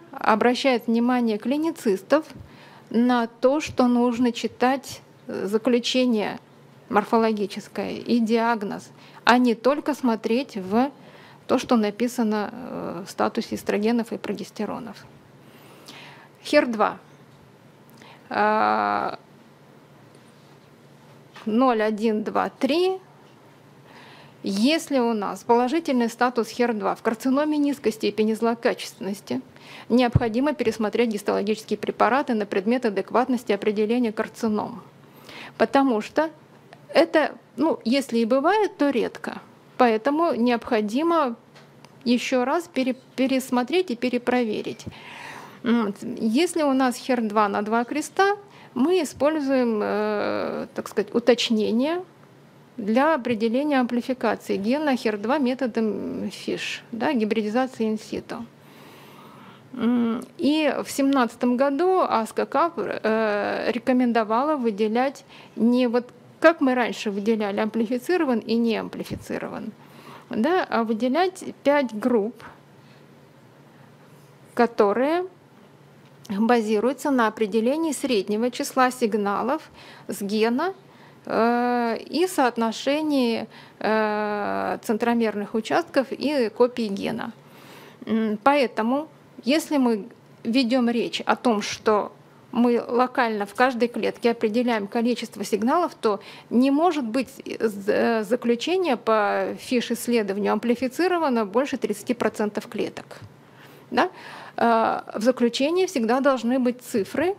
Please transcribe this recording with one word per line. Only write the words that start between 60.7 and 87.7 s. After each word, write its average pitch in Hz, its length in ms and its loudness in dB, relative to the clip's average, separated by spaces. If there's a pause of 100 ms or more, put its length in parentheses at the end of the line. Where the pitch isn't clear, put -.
в - 60 -12
семнадцатом 254 680 0
году 294 420 2
аска 220 460 0
кап, 320 320 0
э, 208 920 -2
рекомендовала 240 840 2
выделять 233 680 -2 (300)
не 240 320 4
вот 240 220 -2 (300)
как 330 220 6
мы 254 140 2
раньше 233 340 -2
выделяли, 208 500 -2
амплифицирован 247 800 0
и 220 200 -2
не 233 200 0
амплифицирован, 180 920 -8 (580)
да, 311 400 0
а 226 140 0
выделять 254 600 0 (200)
пять 269 340 2
групп, 233 460 0 (2000)
которые 240 720 2 (1040)
базируются 220 800 0
на 247 160 4
определении 226 640 0
среднего 233 600 -2
числа 254 400 0
сигналов 214 800 -2 (360)
с - 140 -10
гена, 233 540 0 (500)
э, 240 720 0 (100)
и 339 200 0
соотношении, 254 1200 0 (320)
э, 208 1040 -2
центромерных 220 720 0
участков 277 560 0
и 262 440 0
копий 240 320 2
гена. 196 440 -6 (760)